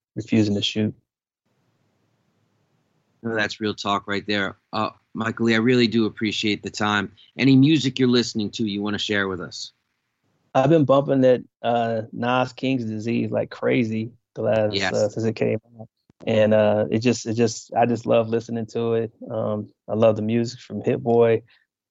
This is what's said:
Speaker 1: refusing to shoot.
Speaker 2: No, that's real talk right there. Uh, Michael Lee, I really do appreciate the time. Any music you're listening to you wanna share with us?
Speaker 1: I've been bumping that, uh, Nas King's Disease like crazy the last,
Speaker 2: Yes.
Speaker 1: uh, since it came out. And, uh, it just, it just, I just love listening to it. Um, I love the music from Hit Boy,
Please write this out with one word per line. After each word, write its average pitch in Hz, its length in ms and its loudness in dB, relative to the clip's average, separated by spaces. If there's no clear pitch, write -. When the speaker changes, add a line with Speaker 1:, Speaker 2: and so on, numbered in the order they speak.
Speaker 1:
refusing 107 400 0
to 98 80 -2
shoot. 107 320 -2
Speaker 2:
No, 113 120 -6
that's 104 260 -2
real 107 140 -2
talk 101 320 -4
right 101 200 -4
there. 104 300 -2
Uh, 107 180 -4
Michael 113 320 -4
Lee, 117 80 4
I 113 40 4
really 120 280 4
do 110 200 0
appreciate 104 560 -4
the 98 80 -8
time. 104 420 -2
Any 135 180 6
music 135 420 4
you're 131 100 2
listening 113 440 0
to 113 140 -4
you 101 160 -4
wanna 104 160 -4
share 101 300 -2
with 92 120 -6
us? - 320 -14
Speaker 1:
I've 135 160 4
been 160 140 6
bumping 139 380 4
that, 127 200 6
uh, 117 400 -2
Nas 123 400 -2
King's 131 320 -4
Disease 110 460 -4
like 113 200 -4
crazy 113 640 -2
the - 80 -8
last, 110 320 0
Speaker 2:
Yes. 98 180 -2
Speaker 1:
uh, 107 160 0
since 110 180 -4
it 110 100 -4
came 110 220 -2
out. 110 100 -18
And, 107 280 2
uh, 107 360 2
it 113 100 0
just, 120 260 0
it 113 80 -4
just, 117 400 -2
I 117 120 2
just 117 200 -2
love 117 220 2
listening 117 380 -4
to 117 280 -4
it. 113 180 -2
Um, 110 380 -4
I 107 60 -4
love 110 220 4
the 107 60 -4
music 117 380 -2
from 104 220 -12
Hit 123 200 -2
Boy, 117 400 4